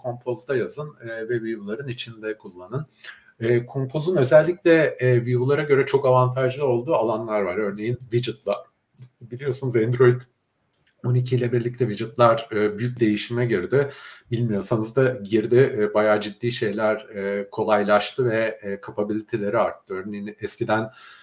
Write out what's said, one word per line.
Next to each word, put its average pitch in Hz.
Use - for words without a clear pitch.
Compose'da 123
yazın, 143
e, 113
ve 117
view'ların 110
içinde 110
kullanın. 95
E, 117
Compose'un 151
özellikle, 156
e, 123
view'lara 123
göre 135
çok 135
avantajlı 127
olduğu 123
alanlar 110
var. 92
Örneğin 107
widget'lar. 117
Biliyorsunuz 127
Android 123
on 123
iki 123
ile 120
birlikte 120
widget'lar, 101
e, 104
büyük 120
değişime 120
girdi. 120
Bilmiyorsanız 110
da 131
girdi. 107
E, 104
bayağı 107
ciddi 107
şeyler, 107
e, 101
kolaylaştı 104
ve, 110
e, 98
capability'leri 104
arttı. 95
Örneğin 101
eskiden 110